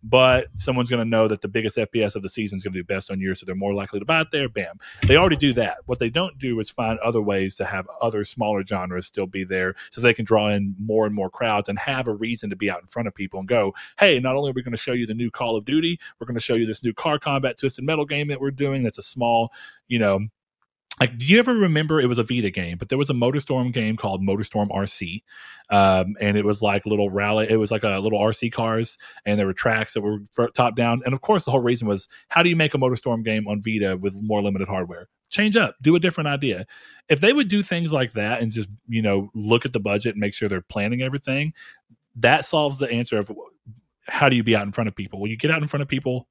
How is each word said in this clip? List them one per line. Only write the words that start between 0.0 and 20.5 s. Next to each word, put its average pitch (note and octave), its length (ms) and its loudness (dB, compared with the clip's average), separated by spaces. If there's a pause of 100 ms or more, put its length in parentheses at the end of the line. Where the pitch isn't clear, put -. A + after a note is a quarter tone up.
but B2+ 460 6 (100)
someone's B2 320 0
gonna A#2 160 0
know A2+ 200 4
that G#2+ 140 0
the G#2 80 -6
biggest A2 300 -2
F G#2+ 120 -2
P A#2 120 0
S G#2 140 -2
of G2+ 60 -8
the G2 60 -8
season G2+ 300 -6
is F#2 40 -8
gonna F#2+ 120 -8
do F2+ 100 -6
best F#2+ 260 -6
on G2 80 -6
yours, F#2+ 220 -4
so F#2 60 -16
they're F#2 80 -8
more G2 180 -2
likely G2+ 260 -4
to G2+ 60 -8
buy D#3+ 160 0
it D#3+ 100 -2
there. C#3 200 -4
Bam. G2+ 240 -6 (320)
They C3 100 8
already E3+ 200 6
do C3+ 180 2
that. A2+ 320 0
What B2 140 -4
they A#2 100 0
don't E3 280 -4
do B2 220 -4
is G#2+ 80 -4
find A2+ 300 -4
other A2+ 240 0
ways G2 320 0
to G2 100 -4
have F#2+ 220 -6 (160)
other A2 220 -2
smaller - 180 -6 (240)
genres F#2 400 -6
still G2 220 -4
be F#2+ 160 -6
there F#2 280 -2 (200)
so - 80 -12
they A#2+ 120 6
can A2+ 120 -2
draw G#2+ 240 4
in G2+ 320 0
more G#2+ 260 2
and G#2 80 -2
more F#2+ 160 -4
crowds G#2+ 380 -2
and G2+ 100 -6
have C3 300 -4
a A2 40 -2
reason A2 380 -6
to F#2+ 60 -8
be G2+ 120 -2
out F2+ 120 -4
in - 80 -20
front A#2 180 -6
of G2 80 -8
people F#2+ 240 -8
and F#2+ 100 -10
go, G#2 240 2 (280)
"Hey, F3 180 6
not B2+ 160 0
only C#3 160 -2
are - 20 -6
we B2+ 120 -4
gonna A#2+ 120 -6
show - 160 -4
you A#2+ 140 -2
the A2 80 -4
new A#2 160 -4
Call A#2 240 -4
of G#2 100 -2
Duty, D#3 360 0 (180)
we're A#2 80 -12
gonna A#2+ 140 -4
show A#2+ 140 0
you A2+ 120 2
this A2 160 -6
new A#2 100 -2
car D3 280 0
combat C3+ 360 -2
Twisted C3+ 280 -4
Metal D3+ 200 0
game D3 220 -4
that C#3 140 -4
we're C#3 100 -2
doing C3+ 320 -2
that's A#2 160 -2
a - 40 -12
small," A#2 500 0 (340)
you A#2+ 140 0
know, G2 180 4 (840)